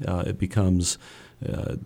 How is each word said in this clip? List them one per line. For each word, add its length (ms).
Uh, 200
it 120
becomes, 600
uh, 400